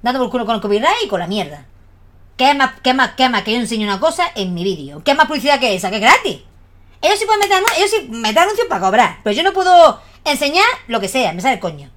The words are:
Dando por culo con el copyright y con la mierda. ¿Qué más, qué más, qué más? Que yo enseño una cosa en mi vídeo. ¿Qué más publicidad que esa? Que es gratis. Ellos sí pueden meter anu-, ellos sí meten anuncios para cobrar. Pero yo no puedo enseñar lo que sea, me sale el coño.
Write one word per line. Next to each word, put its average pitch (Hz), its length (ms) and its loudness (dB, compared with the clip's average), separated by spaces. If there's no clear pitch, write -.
Dando 247 200 -2
por 247 100 -2
culo 240 160 -4
con 226 80 0
el 214 60 -4
copyright 277 440 0
y - 40 -8
con 190 100 -4
la 175 80 -4
mierda. 165 400 -8
¿Qué 269 180 4
más, 277 200 0
qué 254 100 2
más, 254 220 0
qué 254 120 2
más? 220 140 -2
Que 220 80 -6
yo 233 80 0
enseño 220 260 -4
una 202 140 -4
cosa 330 280 0
en 185 180 -6
mi 170 80 -6
vídeo. 151 400 -6
¿Qué 277 120 2
más 302 120 4
publicidad 285 320 0
que 226 160 0
esa? 185 160 -4
Que 214 60 -6
es 202 60 -4
gratis. 254 400 2
Ellos 403 180 2
sí 415 80 -4
pueden 415 140 2
meter 392 180 2
anu-, 392 180 0
ellos 392 140 2
sí 349 180 -2
meten 226 300 -2
anuncios 415 300 2
para 190 120 -4
cobrar. 190 420 2
Pero 208 140 -2
yo 311 60 -2
no 392 100 2
puedo 359 480 4
enseñar 302 420 0
lo 233 120 -4
que - 80 -6
sea, 233 240 -2
me 170 80 -8
sale 254 140 0
el 185 60 -8
coño. 143 360 -10